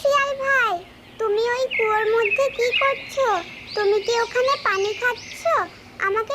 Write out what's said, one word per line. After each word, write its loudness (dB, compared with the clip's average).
শিয়াল 2
ভাই, 2
তুমি 0
ওই 0
কুয়োর 2
মধ্যে 2
কি 0
করছো? 0
তুমি 2
কি 0
ওখানে 2
পানি 0
খাচ্ছ? -4
আমাকে 0